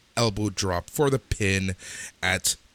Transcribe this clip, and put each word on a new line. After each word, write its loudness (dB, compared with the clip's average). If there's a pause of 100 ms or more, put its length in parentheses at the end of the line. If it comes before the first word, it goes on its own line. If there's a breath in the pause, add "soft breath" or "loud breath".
(160)
elbow 0
drop -2
for 2
the 2
pin 0 (460 loud breath)
at 0 (200)